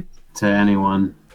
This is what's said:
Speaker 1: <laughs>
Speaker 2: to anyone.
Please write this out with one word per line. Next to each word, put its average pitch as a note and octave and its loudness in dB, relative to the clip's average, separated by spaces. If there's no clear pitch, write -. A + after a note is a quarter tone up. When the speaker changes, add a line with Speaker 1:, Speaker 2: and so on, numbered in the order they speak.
Speaker 1:
<laughs> - -20
Speaker 2:
to G#2+ -4
anyone. G2 0